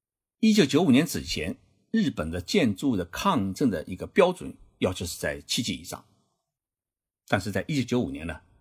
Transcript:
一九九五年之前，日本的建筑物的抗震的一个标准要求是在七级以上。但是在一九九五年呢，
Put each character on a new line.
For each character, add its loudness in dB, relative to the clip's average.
一 4
九 6
九 4
五 4
年 6
之 -6
前， -6
日 2
本 -4
的 -6
建 2
筑 -2
物 0
的 -2
抗 -2
震 0
的 -4
一 -12
个 -10
标 4
准 -12
要 0
求 -8
是 -8
在 -6
七 -4
级 -2
以 -10
上。 -14
但 0
是 -8
在 -4
一 -4
九 0
九 0
五 -2
年 -10
呢， -10